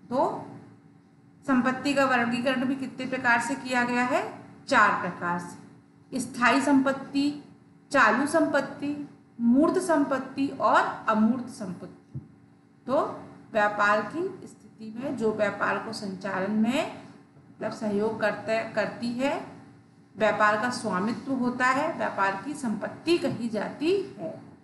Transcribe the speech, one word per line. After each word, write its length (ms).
तो 360
संपत्ति 480
का 100
वर्गीकरण 600
भी 120
कितने 300
प्रकार 340
से 140
किया 300
गया 200
है? 340
चार 320
प्रकार 380
से। 840
स्थायी 400
संपत्ति, 840
चालू 340
संपत्ति, 840
मूर्त 380
संपत्ति 680
और 600
अमूर्त 400
संपत्ति। 720
तो 360
व्यापार 500
की 440
स्थिति 520
में 180
जो 160
व्यापार 460
को 140
संचालन 600
में 560
मतलब 120
सहयोग 480
करते, 520
करती 400
है, 340
व्यापार 440
का 100
स्वामित्व 600
होता 340
है, 320
व्यापार 460
की 100
संपत्ति 640
कही 300
जाती 680
है। 240